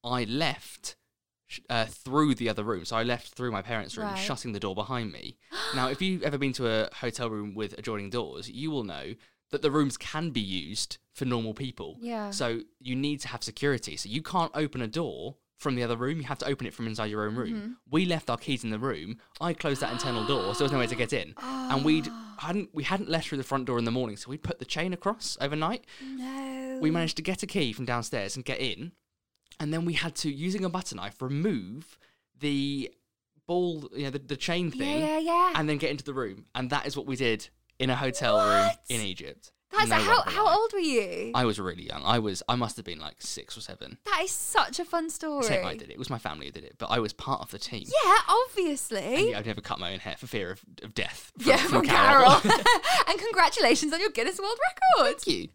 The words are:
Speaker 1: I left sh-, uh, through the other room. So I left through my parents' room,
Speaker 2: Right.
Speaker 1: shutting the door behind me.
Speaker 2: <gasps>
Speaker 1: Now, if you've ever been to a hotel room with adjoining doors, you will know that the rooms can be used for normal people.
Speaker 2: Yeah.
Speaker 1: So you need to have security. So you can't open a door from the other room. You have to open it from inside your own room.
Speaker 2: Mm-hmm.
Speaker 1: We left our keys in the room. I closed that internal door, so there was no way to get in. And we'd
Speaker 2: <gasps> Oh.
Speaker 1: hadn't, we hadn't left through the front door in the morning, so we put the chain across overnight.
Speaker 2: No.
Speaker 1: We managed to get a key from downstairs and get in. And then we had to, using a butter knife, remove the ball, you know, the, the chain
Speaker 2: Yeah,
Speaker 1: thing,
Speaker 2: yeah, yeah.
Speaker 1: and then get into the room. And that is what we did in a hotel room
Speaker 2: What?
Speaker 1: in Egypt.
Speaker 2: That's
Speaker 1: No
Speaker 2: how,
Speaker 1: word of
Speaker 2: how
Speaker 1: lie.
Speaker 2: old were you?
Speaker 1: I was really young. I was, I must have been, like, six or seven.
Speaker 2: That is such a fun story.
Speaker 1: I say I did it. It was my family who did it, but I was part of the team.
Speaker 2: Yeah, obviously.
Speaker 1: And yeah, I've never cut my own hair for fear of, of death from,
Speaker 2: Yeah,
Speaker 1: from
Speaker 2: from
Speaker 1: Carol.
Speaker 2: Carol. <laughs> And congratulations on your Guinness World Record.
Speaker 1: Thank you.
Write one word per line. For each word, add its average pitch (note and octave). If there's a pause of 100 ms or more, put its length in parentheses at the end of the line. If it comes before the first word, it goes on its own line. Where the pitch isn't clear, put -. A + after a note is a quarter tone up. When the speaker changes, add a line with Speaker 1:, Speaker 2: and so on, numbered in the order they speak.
Speaker 1:
I B2
left - (500)
sh-, - (100)
uh, A#2
through C3+
the A#2
other G#2+
room. G2+
So A2+
I A2+
left A#2+
through B2
my G2
parents' A2
room, G#2+
Speaker 2:
Right. G2
Speaker 1:
shutting A#2+
the G2+
door G2
behind G#2+
me. - (140)
Speaker 2:
<gasps> -
Speaker 1:
Now, C3
if C#3
you've F#3+
ever C#3+
been C3+
to B2+
a A2
hotel A#2+
room G#2
with G2+
adjoining G#2
doors, G2+
you D3+
will C3+
know E2 (360)
that D3
the D3+
rooms C#3+
can D#3+
be B2
used F#2 (160)
for C3+
normal A#2
people. B2+
Speaker 2:
Yeah. A3+
Speaker 1:
So A#2+ (200)
you B2+
need C#3+
to -
have -
security. A#2+
So -
you C3+
can't E3+
open C#3+
a A2+
door A2+ (220)
from C3+
the B2
other A#2
room. C3+
You C#3+
have C3+
to -
open C3
it -
from A2+
inside A2
your G#2
own G#2+
room. A#2+
Speaker 2:
Mm-hmm. G#3+ (180)
Speaker 1:
We E3
left E3
our A#2
keys C3
in A2+
the G#2+
room. A2 (220)
I E3+
closed C#3+
that B2+
internal A#2+
door, G#2+
so A#2+
there C#3+
was C3+
no C#3
way A#2+
to B2
get A2+
in. F#2
And -
we'd D#3
Speaker 2:
<gasps> - (260)
Oh. -
Speaker 1:
hadn't, F#3+
we D3+
hadn't G3
left D#3+
through C#3+
the C3
front C3+
door B2
in A#2+
the A2+
morning, A#2
so -
we C#3
put -
the -
chain F3+
across G3+
overnight. D3+ (180)
Speaker 2:
No. C4
Speaker 1:
We D#3
managed E3
to D#3+
get F#3
a G3+
key D3
from B2
downstairs A#2
and B2+
get C3
in. C3 (680)
And D3+
then E3
we E3+
had E3
to, D#3
using F#3
a F#3
butter F3+
knife, G2+
remove C#3 (420)
the C#3 (560)
ball, E3+
you C#3
know, C#3
the, C#3
the C#3
chain F3
Speaker 2:
Yeah, B3+
Speaker 1:
thing, D4
Speaker 2:
yeah, D#4
yeah. E4+
Speaker 1:
and D3+
then D3
get C3+
into C#3
the C#3+
room. A2
And B2+
that C#3+
is C#3+
what C#3
we C3+
did A#2 (300)
in C3
a B2
hotel B2+
room E5+
Speaker 2:
What? -
Speaker 1:
in A#2
Egypt. - (180)
Speaker 2:
That's G#4+
Speaker 1:
No G#4+
Speaker 2:
how, G4+
Speaker 1:
word -
of -
Speaker 2:
how G#4
Speaker 1:
lie. F4
Speaker 2:
old G#4+
were G4
you? A3
Speaker 1:
I B2+
was G#2
really F2
young. D2+
I A2
was, G#2
I A#2+
must A#2
have A2+
been, E2
like, D2+
six -
or A2
seven. -
Speaker 2:
That G4
is F#4+
such -
a E4+
fun E4
story. D4
Speaker 1:
I -
say G3
I E2+
did -
it. -
It -
was B2
my B2
family D2+
who C#2+
did D2+
it, -
but -
I A#2
was G#2+
part -
of -
the G#2
team. -
Speaker 2:
Yeah, A4+ (120)
obviously. F4
Speaker 1:
And D#4
yeah, -
I've -
never G#2+
cut -
my F#2
own F#2
hair F2
for C3+
fear F#2+
of, G2 (220)
of G#2
death -
from, B3+
Speaker 2:
Yeah, C4
Speaker 1:
from -
Speaker 2:
from C#4
Speaker 1:
Carol. C4+
Speaker 2:
Carol. - (260)
<laughs> E5+
And F4+
congratulations E4+
on E4+
your G#4+
Guinness F#4
World G#4+ (400)
Record. -
Speaker 1:
Thank - (120)
you. -